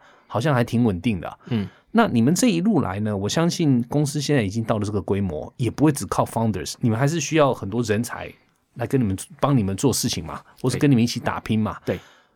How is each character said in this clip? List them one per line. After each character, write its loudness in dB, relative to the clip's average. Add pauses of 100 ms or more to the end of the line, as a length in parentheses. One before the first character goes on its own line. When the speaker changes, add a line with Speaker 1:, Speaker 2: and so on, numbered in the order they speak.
(260)
Speaker 1:
好 -4
像 2
还 4
挺 2
稳 2
定 0
的。 -10
Speaker 2:
嗯。 -2 (240)
Speaker 1:
那 4
你 2
们 4
这 2
一 2
路 2
来 -4
呢， -2
我 -2
相 0
信 2
公 0
司 -4
现 0
在 2
已 -2
经 -4
到 -2
了 -2
这 -2
个 0
规 -2
模， -6
也 -2
不 2
会 6
只 -4
靠 -2
founders， -4
你 2
们 0
还 2
是 -2
需 -2
要 6
很 -6
多 -2
人 0
才 -10 (440)
来 -6
跟 0
你 2
们， -2 (240)
帮 2
你 4
们 -2
做 2
事 -2
情 -4
嘛， -12 (180)
或 -2
是 0
跟 4
你 6
们 4
一 4
起 -6
打 -4
拼 -2
嘛。 -4
Speaker 2:
对。 -2
对。 -12 (360)